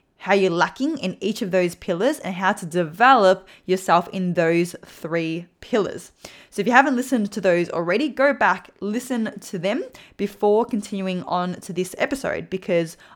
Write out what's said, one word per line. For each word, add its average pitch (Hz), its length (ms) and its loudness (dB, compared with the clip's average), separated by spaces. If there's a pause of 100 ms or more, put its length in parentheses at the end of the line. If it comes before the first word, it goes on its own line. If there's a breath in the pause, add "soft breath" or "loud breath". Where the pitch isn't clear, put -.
(180 soft breath)
how - 140 -2
you're 190 200 4
lacking 214 460 -2
in 180 220 -6
each 214 220 -2
of 190 80 -6
those 180 240 2
pillars 208 460 -2
and 185 160 -8
how 190 160 0
to 208 120 -8
develop 185 840 4 (160 loud breath)
yourself 180 480 2
in 180 220 -2
those 170 500 2
three 165 640 -6 (140)
pillars. - 520 -2 (360 loud breath)
So - 120 -6
if 196 80 -2
you 247 40 2
haven't 269 220 6
listened 240 380 -2
to 220 80 -8
those 175 300 2
already, 185 380 -2
go 262 240 2
back, 190 460 0
listen 220 600 -4
to - 180 -10
them 208 240 -2 (340 loud breath)
before 208 480 2
continuing 190 600 -4
on 180 380 -4
to 202 100 -12
this 180 260 -4
episode, 165 500 -4
because 170 480 -2 (200 loud breath)